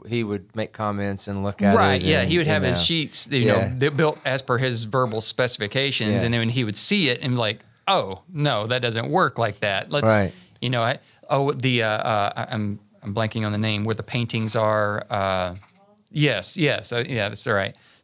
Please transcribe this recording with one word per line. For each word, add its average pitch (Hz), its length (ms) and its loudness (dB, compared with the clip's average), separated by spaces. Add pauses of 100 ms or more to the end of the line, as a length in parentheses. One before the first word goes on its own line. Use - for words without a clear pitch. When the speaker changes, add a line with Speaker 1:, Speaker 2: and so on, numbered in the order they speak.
Speaker 1:
he 117 160 -2
would 101 320 -6
make 107 160 -6
comments 101 560 -4
and 98 160 -4
look 101 180 -4
at 202 140 6
Speaker 2:
Right, 175 260 4
Speaker 1:
it - 60 0
Speaker 2:
yeah, 147 140 4
Speaker 1:
and, 120 100 0
Speaker 2:
he 175 60 4
would 156 100 2
have 156 160 2
Speaker 1:
and, 127 40 0
Speaker 2:
his 127 120 2
Speaker 1:
uh, - 40 4
Speaker 2:
sheets, - 460 0
you 135 100 0
Speaker 1:
yeah. 120 140 4 (140)
Speaker 2:
know, 123 120 -4
that 143 180 0
built 151 260 2
as 131 180 -2
per 120 160 0
his 120 280 -2
verbal 113 340 0
specifications, 120 1000 0
Speaker 1:
Yeah. 110 40 2
Speaker 2:
and 117 80 0
then 117 60 2
when 113 100 0
he 123 140 0
would 104 140 -2
see 196 320 4
it 120 120 0
and 127 120 0
be 123 40 0
like, 107 220 0 (280)
"Oh, 110 340 0 (100)
no, 143 360 0
that 123 140 0
doesn't 117 280 -2
work 160 280 2
like 113 220 -2
that." 98 320 -2
Let's, 135 160 2
Speaker 1:
Right. 104 260 6 (280)
Speaker 2:
you 123 80 -2
know, 120 140 0
I, 131 160 -2 (300)
oh, 139 220 0
the, 127 320 0
uh, 110 60 0
uh, 107 480 0
I, - 160 -6
I'm, 104 260 -4 (240)
I'm 101 100 -6
blanking 110 320 0
on 107 60 -2
the 104 60 -2
name 107 260 -2
where 110 120 -2
the 107 80 -8
paintings 113 520 -2
are. 107 540 0
Uh, 92 460 -2 (560)
yes, 135 440 0
yes, 135 380 -2
uh, 120 120 0
yeah, 110 220 -2
that's 107 180 -10
right. 101 300 0 (280)